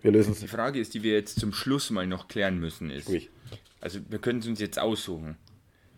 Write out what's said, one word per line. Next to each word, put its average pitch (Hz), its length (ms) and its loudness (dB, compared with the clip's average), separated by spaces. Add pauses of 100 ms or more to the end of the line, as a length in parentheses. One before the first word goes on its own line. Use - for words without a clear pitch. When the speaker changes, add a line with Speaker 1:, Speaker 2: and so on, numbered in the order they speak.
Speaker 1:
wir 104 100 8
lösen 104 200 8
es - 80 -6
Speaker 2:
Die 98 80 -10
Frage 120 300 -2
ist, 110 140 -4
die 110 100 -6
wir 107 120 4
jetzt 104 260 0
zum 104 140 0
Schluss 139 360 0
mal 92 160 0
noch 92 220 -4
klären 95 320 0
müssen, 82 300 -6
ist, 69 140 -8
Speaker 1:
Sprich. 90 260 -2 (500)
Speaker 2:
also 101 200 -8 (100)
wir 107 80 -6
können 123 220 0
es 110 60 -6
uns 113 140 -2
jetzt 101 180 -4
aussuchen. 87 580 -2 (600)